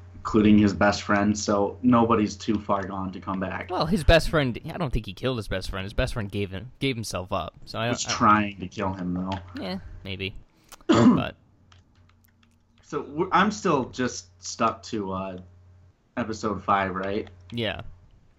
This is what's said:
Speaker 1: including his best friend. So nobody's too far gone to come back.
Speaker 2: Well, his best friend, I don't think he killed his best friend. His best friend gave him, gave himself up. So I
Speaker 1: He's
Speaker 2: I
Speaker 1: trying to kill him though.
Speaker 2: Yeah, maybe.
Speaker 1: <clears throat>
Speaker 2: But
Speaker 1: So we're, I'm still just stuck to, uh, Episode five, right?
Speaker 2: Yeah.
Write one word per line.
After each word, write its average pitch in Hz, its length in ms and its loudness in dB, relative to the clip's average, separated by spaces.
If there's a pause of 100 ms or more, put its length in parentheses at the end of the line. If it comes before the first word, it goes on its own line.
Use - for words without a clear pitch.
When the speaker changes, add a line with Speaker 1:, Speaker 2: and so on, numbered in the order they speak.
(160)
Speaker 1:
including 107 420 6
his 104 160 6
best 101 300 2
friend. 104 340 2
So 101 440 0
nobody's 113 540 4
too 104 240 -2
far 98 240 -2
gone 95 300 -6
to 92 80 -12
come 95 180 -4
back. 95 320 -6
Speaker 2:
Well, 359 140 -2
his 165 180 0
best 165 260 6
friend, 135 300 0 (140)
I - 40 -8
don't 139 140 -4
think 107 140 -2
he 98 80 -10
killed 127 240 -4
his 104 100 -8
best 95 220 -6
friend. 95 160 -6
His 107 80 -10
best 127 200 -2
friend 104 160 -6
gave 101 220 -4
him, 95 280 -10
gave 135 180 0
himself 92 340 -6
up. 90 220 -4 (120)
So 107 140 -10
I 113 80 -2
Speaker 1:
He's 120 180 -4
Speaker 2:
I 120 60 -4
Speaker 1:
trying 104 480 4
to 92 80 -8
kill 98 260 -4
him 90 200 -6
though. 92 500 -6
Speaker 2:
Yeah, 185 160 -8 (240)
maybe. 95 360 -6
Speaker 1:
<clears throat> - 500 -16
Speaker 2:
But - 460 6 (1500)
Speaker 1:
So 143 200 -6
we're, 147 280 -4
I'm 196 200 4
still 147 340 2
just - 400 -4 (180)
stuck - 400 -2
to, 98 300 -6
uh, 95 240 -6 (800)
Episode 107 480 -4
five, 98 300 2
right? 98 340 -4 (240)
Speaker 2:
Yeah. 113 260 -4 (600)